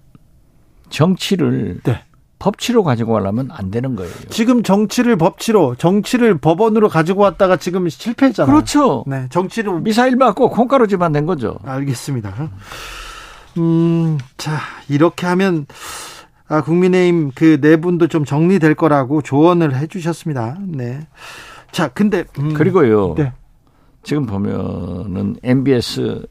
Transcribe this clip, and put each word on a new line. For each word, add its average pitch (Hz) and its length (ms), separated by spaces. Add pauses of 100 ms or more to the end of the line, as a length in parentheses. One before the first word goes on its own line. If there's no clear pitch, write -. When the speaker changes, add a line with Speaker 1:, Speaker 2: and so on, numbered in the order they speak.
(880)
Speaker 1:
정치를 135 920
Speaker 2:
네. - 220 (340)
Speaker 1:
법치로 214 460
가지고 117 300
가려면 107 360
안 92 200
되는 123 260
거예요. 90 160 (180)
Speaker 2:
지금 233 320
정치를 214 540
법치로, 175 580
정치를 202 640
법원으로 214 500
가지고 170 340
왔다가 185 340
지금 180 320
실패했잖아요. 247 640
Speaker 1:
그렇죠. 269 520
Speaker 2:
네, 135 240
정치를 190 500
Speaker 1:
미사일 240 360
맞고 240 340
콩가루 247 360
집안 175 260
된 147 140
거죠. 131 380
Speaker 2:
알겠습니다. 131 840 (1080)
음, 165 600 (180)
자, 151 220 (300)
이렇게 156 380
하면, 180 400 (800)
아, 151 160
국민의힘 175 720
그 160 260
내분도 165 460
좀 156 180
정리될 160 500
거라고 143 480
조언을 160 520
해주셨습니다. 151 840 (100)
네. 131 320 (720)
자, 160 160
근데, 202 360 (140)
음, 147 160
Speaker 1:
그리고요. 120 640
Speaker 2:
네. 139 160 (720)
Speaker 1:
지금 143 240
보면은 98 1160
엠비에스 127 880